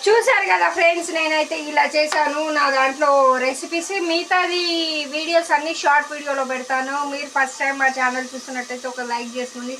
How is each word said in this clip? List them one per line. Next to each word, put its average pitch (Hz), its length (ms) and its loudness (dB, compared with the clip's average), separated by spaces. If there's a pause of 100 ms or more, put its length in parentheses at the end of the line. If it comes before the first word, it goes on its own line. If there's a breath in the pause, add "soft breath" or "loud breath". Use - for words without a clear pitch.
చూశారు 415 460 4
కదా 349 240 4
ఫ్రెండ్స్, 339 420 4
నేనైతే 311 400 0 (120)
ఇలా 294 140 2 (120)
చేశాను 302 460 2 (160)
నా 285 80 4 (120)
దాంట్లో 269 320 2 (340)
రెసిపీస్. 330 480 -4 (180)
మిగతాది 349 540 0 (520)
వీడియోస్ 330 420 0
అన్నీ 311 240 -2
షార్ట్ 294 320 2
వీడియోలో 277 380 -4
పెడతాను. 262 440 -4 (180)
మీరు 285 220 -8
ఫస్ట్ 262 260 0
టైమ్ 277 220 -2
మా 262 140 4
ఛానల్ 254 360 -2
చూస్తున్నట్టయితే 254 600 -8
ఒక 247 180 -8
లైక్ 240 260 -6
చేసుకోండి 247 420 -8